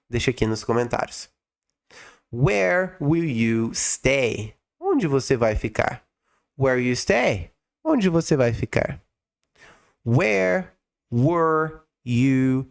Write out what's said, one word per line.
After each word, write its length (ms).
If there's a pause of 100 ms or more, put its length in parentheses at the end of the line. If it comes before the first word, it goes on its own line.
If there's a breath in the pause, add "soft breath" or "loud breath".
(100)
deixa 200
aqui 160
nos 180
comentários. 640 (1000 loud breath)
Where 680
will 240
you 480
stay? 840 (260)
Onde 260
você 300
vai 180
ficar? 500 (540)
Where 220
you 160
stay? 540 (340)
Onde 240
você 280
vai 160
ficar? 480 (1040 soft breath)
Where 640 (420)
were 680 (240)
you 680